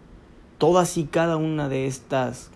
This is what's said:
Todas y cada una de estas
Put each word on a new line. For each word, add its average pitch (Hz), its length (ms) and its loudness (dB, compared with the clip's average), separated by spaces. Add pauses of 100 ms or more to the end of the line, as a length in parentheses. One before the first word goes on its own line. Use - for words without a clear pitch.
(580)
Todas 175 380 4
y 165 80 -2
cada 165 320 0
una 156 320 -2
de 135 180 -2
estas 131 680 -4